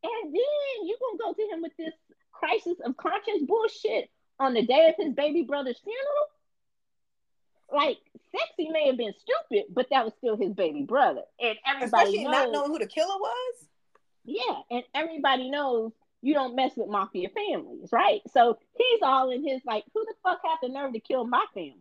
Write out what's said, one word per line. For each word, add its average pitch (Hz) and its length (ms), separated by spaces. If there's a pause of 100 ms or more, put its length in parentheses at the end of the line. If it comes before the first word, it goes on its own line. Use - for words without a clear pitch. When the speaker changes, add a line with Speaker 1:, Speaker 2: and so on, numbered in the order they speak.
Speaker 1:
And 440 300
then 539 540
you 440 120
gonna 480 180
go 349 160
to 415 200
him 330 80
with 330 160
this 320 160 (380)
crisis 349 520
of 254 140
conscience 403 500
bullshit 440 640 (300)
on 269 140
the 233 120
day 294 240
of 320 80
his 320 160
baby 294 300
brother's 262 360
funeral? 571 480 (1400)
Like, 285 260 (340)
Sexy 440 380
may 311 180
have 254 100
been 220 160
stupid, - 600
but 247 180
that 262 120
was 220 140
still 220 180
his 208 180
baby 156 300
brother. 208 380 (180)
And 226 260
everybody 240 380
Speaker 2:
Especially 208 220
not 294 60
Speaker 1:
knows 254 220
Speaker 2:
knowing 285 180
who 320 80
the 226 80
killer 359 300
was? 480 380 (680)
Speaker 1:
Yeah, 427 440
and 247 140 (100)
everybody 285 560
knows 254 420 (300)
you 277 120
don't 262 220
mess 262 200
with 214 120
mafia 190 420
families, 311 640
right? 403 300 (100)
So 240 260 (200)
he's 480 240
all 262 300
in 254 160
his, 262 180
like, 220 280
"Who 440 120
the 440 160
fuck 359 220
had 320 180
the 247 80
nerve 269 240
to 226 60
kill 254 260
my 247 280
family? 135 280